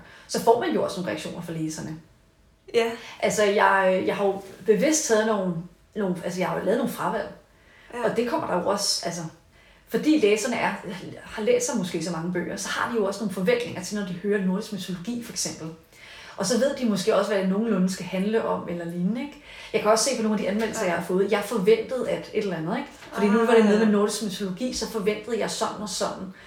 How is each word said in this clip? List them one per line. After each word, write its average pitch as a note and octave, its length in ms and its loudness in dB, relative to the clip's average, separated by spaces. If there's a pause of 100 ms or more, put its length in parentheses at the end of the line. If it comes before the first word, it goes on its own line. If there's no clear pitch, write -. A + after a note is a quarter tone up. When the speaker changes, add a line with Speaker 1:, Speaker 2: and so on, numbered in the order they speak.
(260)
Speaker 1:
så - 160 -4
får A#3 160 6
man F4+ 140 -2
jo F3+ 100 2
også - 160 -4
nogle - 120 -4
reaktioner F3+ 300 -8
fra E3+ 120 -10
læserne. D#3+ 440 -6 (760)
Speaker 2:
Ja. A#3 180 2 (280)
Speaker 1:
Altså, G#3 240 2
jeg, G3 640 4
jeg F#3+ 100 0
har G3+ 100 0
jo F#3+ 160 0 (240)
bevidst B3 420 4
taget A3 200 4
nogle, F#3+ 260 0 (420)
nogle, F#3+ 280 0
altså, F3+ 160 -6
jeg F3 100 0
har E3 100 -2
jo - 60 -4
lavet G3+ 120 4
nogle C4+ 160 -2
fravalg. F#3+ 360 -4 (640)
Speaker 2:
Ja. A#3 160 0
Speaker 1:
Og - 80 -2
det A#3+ 120 2
kommer - 180 -2
der - 140 0
jo F3 80 -2
også, - 360 0
altså, F3 160 -6 (640)
fordi D4+ 320 4
læserne A3 360 4
er, G#3+ 160 0 (520)
har - 200 -10
læst A#3+ 280 4
så B3 60 -2
måske F3+ 260 -2
så F3 80 -4
mange E3+ 220 -4
bøger, F3 240 -4
så - 120 -6
har A#3 220 -2
de A#3+ 60 -2
jo G3+ 80 2
også G3+ 140 -4
nogle G#3+ 140 -4
forventninger G3+ 500 0
til, G#3 140 -6
når G3+ 80 -4
de F3+ 80 -6
hører G3+ 320 0
nordisk F#3 280 0
mytologi, G3+ 500 -6
for - 100 -12
eksempel. - 340 -6 (720)
Og G3 80 0
så A#3 140 2
ved C#4 160 2
de B3+ 100 -2
måske G3+ 300 2
også, G3+ 160 2
hvad G3 100 2
det F#3 80 2
nogenlunde G3 440 2
skal - 120 -8
handle G#3 400 0
om, F3+ 240 -4
eller E3+ 160 -6
lignende, F3+ 360 -2
ikke? D4 220 -12 (300)
Jeg G#3 80 0
kan G#3 100 4
også - 120 4
se C4 140 0
på A3 60 -2
nogle G#3+ 140 0
af - 60 -2
de F3+ 60 -2
anmeldelser, A3 340 -2
Speaker 2:
Ja. F#3 60 0
Speaker 1:
jeg E3+ 100 0
har F3+ 60 -6
fået, G3 260 0
jeg G#3 120 2
forventede, A3 640 2
at - 240 -4
et G#3 100 0
eller F3+ 140 -4
andet, E3+ 200 -2
ikke? C#4+ 120 -6 (240)
Fordi G3+ 140 2
nu G3+ 180 6
var A#3 80 4
det A3+ 60 10
Speaker 2:
Ah. A3 60 8
Speaker 1:
noget G#3 140 6
med A3 80 4
nordisk G#3 360 2
mytologi, G3 500 -4
så - 180 -6
forventede G#3+ 480 -2
jeg F#3 120 -2
sådan - 300 -4
og G#3 80 -6
sådan. - 440 -6 (140)